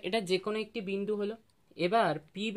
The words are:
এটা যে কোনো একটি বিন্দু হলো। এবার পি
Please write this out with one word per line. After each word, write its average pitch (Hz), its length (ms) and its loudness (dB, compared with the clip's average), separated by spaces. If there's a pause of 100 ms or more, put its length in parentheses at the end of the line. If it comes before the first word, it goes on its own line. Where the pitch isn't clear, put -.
এটা 214 140 0 (100)
যে 185 140 4
কোনো 208 200 -2
একটি 220 160 -8 (100)
বিন্দু 202 300 0
হলো। 208 140 -2 (420)
এবার 180 360 4 (220)
পি 196 100 -4 (120)